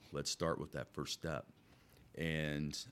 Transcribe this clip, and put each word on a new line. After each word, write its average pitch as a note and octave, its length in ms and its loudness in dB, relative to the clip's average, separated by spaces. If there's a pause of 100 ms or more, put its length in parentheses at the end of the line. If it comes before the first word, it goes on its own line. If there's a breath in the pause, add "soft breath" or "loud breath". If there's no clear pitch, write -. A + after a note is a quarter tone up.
(100)
Let's D2 200 0
start E2 280 4
with D2 140 -4
that C#2 200 -4
first C#2+ 200 -2
step." D#2 340 -2 (720)
And D2+ 600 2 (160)